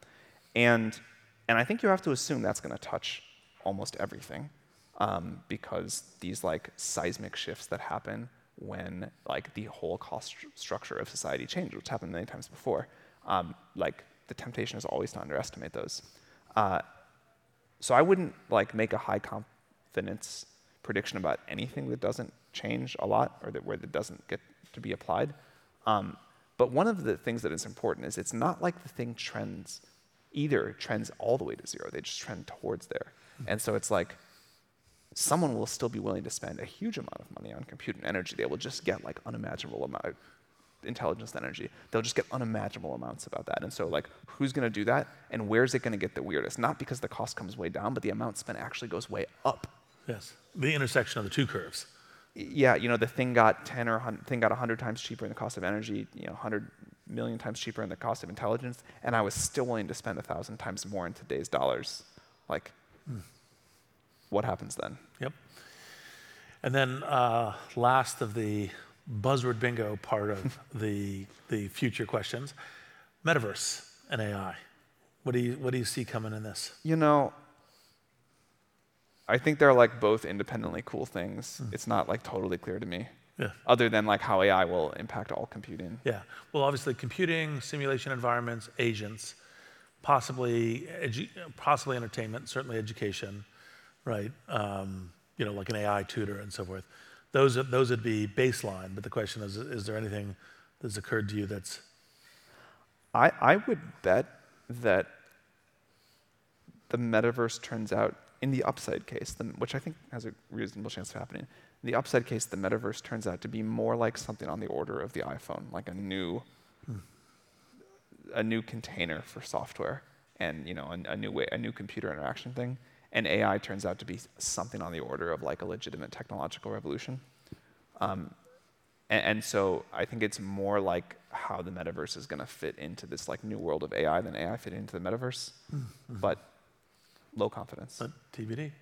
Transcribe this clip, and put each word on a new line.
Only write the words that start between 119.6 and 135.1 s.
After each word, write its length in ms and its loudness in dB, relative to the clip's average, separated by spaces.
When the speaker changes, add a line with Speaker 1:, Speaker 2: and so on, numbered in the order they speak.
Speaker 1:
and, 300 -4
you 60 -6
know, 100 -8
a, 280 -6
a 40 -2
new 160 -4
way, 180 0
a 80 -2
new 140 -4
computer 400 -6
interaction 400 -6
thing. 260 -4
And 140 2
A 180 4
I 120 6
turns 300 -4
out 140 -2
to 40 -12
be 140 -8
something 460 -4
on 100 -6
the 80 -4
order 320 -2
of, 100 -4
like, 200 -2
a 20 -6
legitimate 460 -8
technological 600 -8
revolution. 480 -6
Um, 340 -2
a-, 60 4
and 280 4
so 520 2
I 100 0
think 180 -4
it's 160 0
more 420 0
like 360 0
how 320 -4
the 80 -8
metaverse 480 -6
is 80 -12
gonna 200 -6
fit 320 -8
into 280 -10
this, 220 -8
like, 140 -4
new 160 -6
world 240 -2
of 120 -6
A 120 4
I 140 4
than 160 -6
A 160 -4
I 60 -4
fit 160 -10
into 180 -8
the 80 -6
metaverse. 520 -4